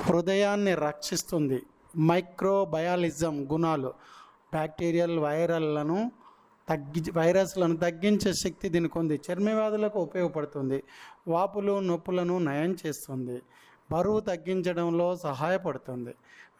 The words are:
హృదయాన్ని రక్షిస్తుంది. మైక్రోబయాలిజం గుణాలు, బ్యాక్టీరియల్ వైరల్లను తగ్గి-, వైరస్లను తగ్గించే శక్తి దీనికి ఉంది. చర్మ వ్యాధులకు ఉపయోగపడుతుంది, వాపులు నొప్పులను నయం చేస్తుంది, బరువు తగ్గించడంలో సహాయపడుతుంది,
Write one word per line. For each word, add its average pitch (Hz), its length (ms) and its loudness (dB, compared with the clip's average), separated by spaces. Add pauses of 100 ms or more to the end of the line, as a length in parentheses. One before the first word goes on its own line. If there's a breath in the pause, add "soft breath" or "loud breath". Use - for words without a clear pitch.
హృదయాన్ని 190 680 2
రక్షిస్తుంది. 147 840 -2 (380)
మైక్రోబయాలిజం 170 1400 2 (160)
గుణాలు, 156 400 0 (640 loud breath)
బ్యాక్టీరియల్ 170 640 0
వైరల్లను 160 920 0 (580 loud breath)
తగ్గి-, 160 500 -4
వైరస్లను 175 580 4
తగ్గించే 180 560 2
శక్తి 185 360 -4
దీనికి 170 300 0
ఉంది. 156 260 0
చర్మ 190 240 0
వ్యాధులకు 214 500 0
ఉపయోగపడుతుంది, 147 840 -2 (440 loud breath)
వాపులు 202 520 0
నొప్పులను 180 580 0
నయం 165 480 0
చేస్తుంది, 131 560 -6 (500 soft breath)
బరువు 190 280 2
తగ్గించడంలో 175 960 0
సహాయపడుతుంది, 143 1000 -4 (460 loud breath)